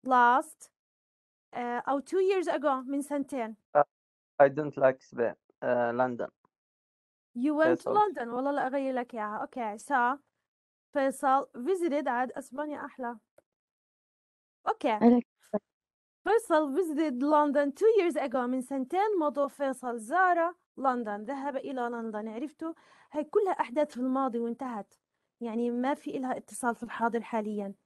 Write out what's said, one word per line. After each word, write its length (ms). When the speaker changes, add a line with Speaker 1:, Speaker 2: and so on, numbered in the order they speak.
Speaker 1:
last 600
آه، 260
أو 220
two 320
years 200
ago، 340
من 140
سنتين. 540
Speaker 2:
آه، 100
I 20
don't 340
like 360
Spain. 200
آه، 280
لندن. 360
Speaker 1:
You 160
went 120
to 100
Speaker 2:
فيصل. 200
Speaker 1:
London. 320
والله 240
لا 160
أغير 280
لك 180
إياها. 240
أوكي، 400
so 420
فيصل 640
visited، 500
عاد 240
أسبانيا 540
أحلى. 320
أوكي. 220
Speaker 3:
عليك. 380
Speaker 1:
فيصل 520
visited 380
London 480
two 300
years 280
ago. 80
من 240
سنتين 580
مضوا 280
فيصل 520
زار 560
لندن، 460
ذهب 320
إلى 260
لندن. 460
عرفتوا؟ 460
هاي 120
كلها 300
أحداث 380
في 60
الماضي 420
وانتهت. 540
يعني 300
ما 220
في 240
إلها 200
اتصال 380
في 80
الحاضر 380
حاليا. 520